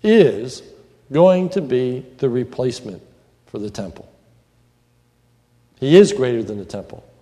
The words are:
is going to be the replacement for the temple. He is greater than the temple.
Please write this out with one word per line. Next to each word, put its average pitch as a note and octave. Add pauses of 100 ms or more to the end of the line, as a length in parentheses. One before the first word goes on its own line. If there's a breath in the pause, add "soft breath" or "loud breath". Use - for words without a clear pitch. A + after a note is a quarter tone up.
is C3 (480)
going F3+
to F#3+
be B2+ (140)
the C3+
replacement A#2+ (440)
for -
the G#2
temple. - (1700)
He C#3+
is G3+
greater B2
than G#2
the G2
temple. - (180)